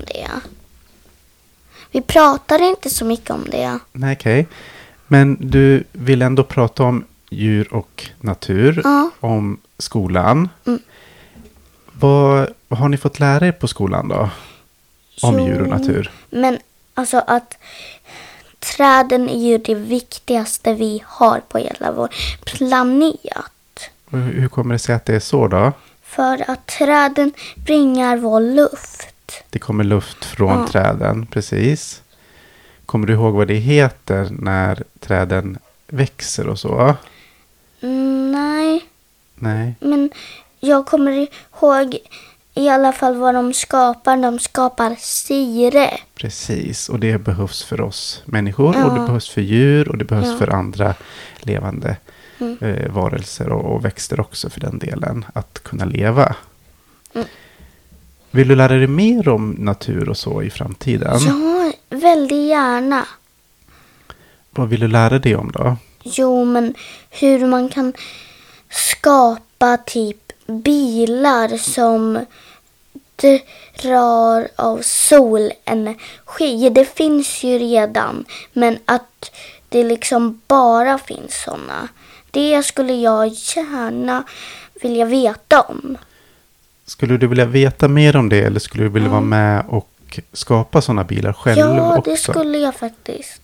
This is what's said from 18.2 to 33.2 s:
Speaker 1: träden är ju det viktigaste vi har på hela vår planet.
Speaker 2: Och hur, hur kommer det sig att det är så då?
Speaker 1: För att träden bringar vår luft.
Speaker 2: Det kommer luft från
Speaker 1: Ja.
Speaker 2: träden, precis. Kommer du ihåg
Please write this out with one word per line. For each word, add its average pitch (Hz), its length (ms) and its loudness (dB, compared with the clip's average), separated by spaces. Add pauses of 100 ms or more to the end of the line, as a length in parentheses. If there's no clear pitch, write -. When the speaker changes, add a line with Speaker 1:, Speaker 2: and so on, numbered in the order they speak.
Speaker 1:
träden 262 720 2
är 240 180 -4
ju 233 100 4
det 220 180 -2
viktigaste 226 1000 -4
vi 214 320 -4
har - 340 2
på - 180 -8
hela - 340 -6
vår - 180 -4 (360)
planet. - 1300 -2 (260)
Speaker 2:
Och 131 140 -6
hur, 123 220 -2
hur 127 60 2
kommer 123 260 -2
det 117 60 -2
sig 120 160 -2
att 117 100 -4
det 113 100 0
är 107 40 2
så 127 280 2
då? 98 240 2 (320)
Speaker 1:
För 262 480 -2
att - 160 -8
träden 285 680 2 (220)
bringar 254 600 2
vår 220 240 2
luft. 269 640 0 (440)
Speaker 2:
Det 113 100 -6
kommer 107 240 -2
luft 101 420 0
från 98 340 0
Speaker 1:
Ja. 233 80 -2
Speaker 2:
träden, 104 580 0
precis. 110 760 -4 (840)
Kommer 107 220 -2
du 110 60 2
ihåg 110 200 2